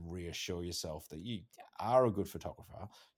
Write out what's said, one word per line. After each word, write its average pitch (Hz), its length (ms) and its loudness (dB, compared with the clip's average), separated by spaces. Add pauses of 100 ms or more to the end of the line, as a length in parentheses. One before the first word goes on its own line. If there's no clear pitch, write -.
reassure 87 580 -4
yourself 85 480 -6
that 80 140 -10
you 113 160 -4 (400)
are 123 260 8
a 110 60 6
good 92 160 0
photographer. - 580 -10 (320)